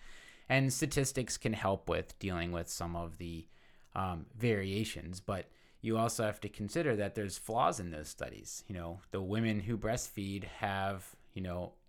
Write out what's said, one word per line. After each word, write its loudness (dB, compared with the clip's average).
And 6
statistics 2
can 2
help 2
with 0
dealing 0
with -2
some -2
of -4
the, -6
um, -2
variations, 2
but -2
you 2
also 4
have 0
to -6
consider 0
that 0
there's -2
flaws 2
in -4
those -6
studies. -8
You -6
know, -6
the -2
women 2
who 0
breastfeed -2
have, -2
you -4
know, -4